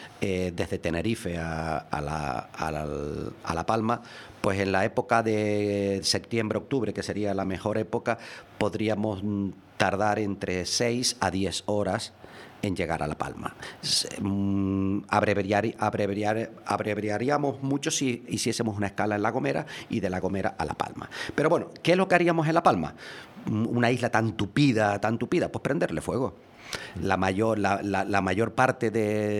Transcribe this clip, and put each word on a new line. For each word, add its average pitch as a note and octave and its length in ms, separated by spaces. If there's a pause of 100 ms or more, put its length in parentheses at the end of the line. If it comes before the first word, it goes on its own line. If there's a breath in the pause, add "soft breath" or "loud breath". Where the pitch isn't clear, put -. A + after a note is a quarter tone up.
(220 loud breath)
eh, F#2 340
desde F#2+ 220
Tenerife E2+ 580
a, D#2+ 400
a - 240
la, D2 380
a - 340
la, D2+ 140 (580)
a - 100
La E2+ 120
Palma, A2+ 340 (400 loud breath)
pues G2 180
en G2 140
la F#2+ 140
época A#2 360
de G#2 800
septiembre, A2 540
octubre, G#2+ 380
que G2+ 80
sería G2 320
la G2 100
mejor F#2+ 320
época, A2+ 400 (400 loud breath)
podríamos, G#2 640
mm, G2+ 280 (260)
tardar G#2 420
entre F#2+ 460
seis A#2+ 560
a F#2 100
diez F#2 360
horas G#2 480 (480 loud breath)
en G2 120
llegar D#2+ 300
a - 20
La D2+ 100
Palma. - 380 (260 loud breath)
Se-, - 280 (120)
mm, G2 880
abreviar-, G#2 720
abreviar-, G#2 720 (160)
abreviaríamos G#2+ 960
mucho C#3 300
si C3 360
hiciésemos A2 480
una G2+ 120
escala G#2 260
en G#2 80
La A2 80
Gomera C#3 360 (220 loud breath)
y A2 120
de F#2 100
La F#2 80
Gomera F#2+ 400
a D#2+ 60
La D2+ 100
Palma. - 340 (280 loud breath)
Pero D3 120
bueno, - 200 (120)
¿qué D#3+ 120
es F3+ 40
lo F#3+ 120
que F3+ 80
haríamos E3 320
en D#3+ 60
La E3 100
Palma? G2 300 (520 loud breath)
Mm, A2 220
una A#2+ 240
isla A#2 180
tan A2 260
tupida, G#2+ 640
tan A2 180
tupida, B2 340
pues - 100
prenderle E3 380
fuego. A#2 340 (680 loud breath)
La F#2+ 140
mayor, G2 420
la, G2 240
la, G2 220
la G2+ 160
mayor F#2+ 320
parte B2+ 380
de, A2+ 100 (400)